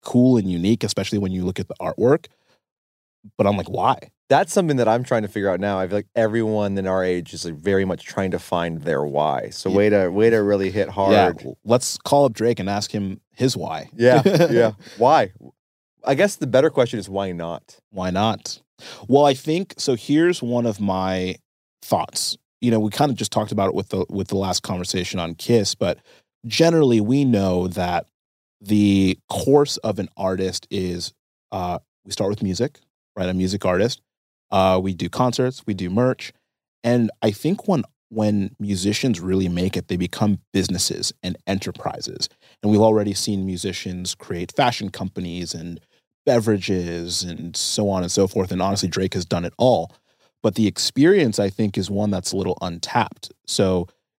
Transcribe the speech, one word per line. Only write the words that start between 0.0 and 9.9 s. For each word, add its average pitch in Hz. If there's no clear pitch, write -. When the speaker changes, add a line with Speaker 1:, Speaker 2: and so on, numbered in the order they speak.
Speaker 1:
cool 123
and 95
unique, 92
especially 101
when 95
you 92
look 92
at -
the -
artwork. -
But 98
I'm 101
like, 87
"Why?" 123
Speaker 2:
That's 151
something 165
that 117
I'm 120
trying 117
to 101
figure 98
out 90
now. 101
I 95
feel 98
like 104
everyone 107
in 95
our 95
age 90
is, 80
like, 82
very 95
much 90
trying 95
to 90
find 85
their 73
why. 71
So -
Speaker 1:
Yeah. -
Speaker 2:
way 104